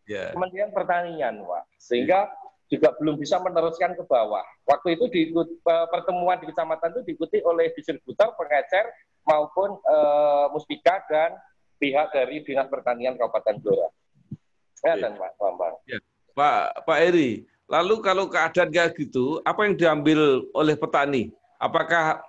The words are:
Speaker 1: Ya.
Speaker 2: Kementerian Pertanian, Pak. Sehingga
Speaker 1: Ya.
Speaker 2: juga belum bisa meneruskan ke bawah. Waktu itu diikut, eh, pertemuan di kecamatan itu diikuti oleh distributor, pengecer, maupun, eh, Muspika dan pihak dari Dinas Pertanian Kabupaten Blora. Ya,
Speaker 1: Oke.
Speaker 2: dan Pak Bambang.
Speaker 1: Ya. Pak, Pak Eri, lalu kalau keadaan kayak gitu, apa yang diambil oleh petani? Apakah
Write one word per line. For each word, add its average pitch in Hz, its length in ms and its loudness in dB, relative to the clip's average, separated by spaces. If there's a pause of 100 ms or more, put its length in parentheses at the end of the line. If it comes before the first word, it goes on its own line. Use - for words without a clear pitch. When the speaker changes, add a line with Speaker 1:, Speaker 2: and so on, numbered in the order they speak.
Speaker 1:
Ya. 101 240 -8
Speaker 2:
Kementerian 185 400 -6
Pertanian, 170 720 -4
Pak. 87 220 -6 (180)
Sehingga 160 480 0
Speaker 1:
Ya. - 40 -14 (340)
Speaker 2:
juga 151 260 4
belum 151 240 -2
bisa 180 240 -2
meneruskan 175 560 -2
ke - 80 -10
bawah. 107 400 0 (180)
Waktu 160 300 2
itu 233 160 -2
diikut, 165 400 0 (100)
eh, 165 300 0
pertemuan 180 480 0
di 160 80 -10
kecamatan 160 480 -4
itu 247 100 -6
diikuti 170 380 -4
oleh 165 320 2
distributor, 151 640 -2
pengecer, 151 480 0 (400)
maupun, 160 560 0
eh, 147 680 4
Muspika 151 560 0
dan 160 280 0 (440)
pihak 143 360 0
dari 143 320 -2
Dinas 131 240 -2
Pertanian 123 480 -4
Kabupaten 110 400 -2
Blora. 95 320 0 (960)
Ya, 165 80 2
Speaker 1:
Oke. 202 80 -4
Speaker 2:
dan 113 160 -4
Pak 92 140 -10 (100)
Bambang. 90 320 -2 (120)
Speaker 1:
Ya. 123 120 -10 (400)
Pak, 127 480 0
Pak 160 160 2
Eri, 170 300 4 (340)
lalu 180 320 0
kalau 190 320 0
keadaan 165 400 0
kayak 165 240 2
gitu, 135 480 -2
apa 170 240 0
yang 208 80 2
diambil 151 800 4
oleh 151 240 2
petani? 143 560 0 (240)
Apakah 160 720 0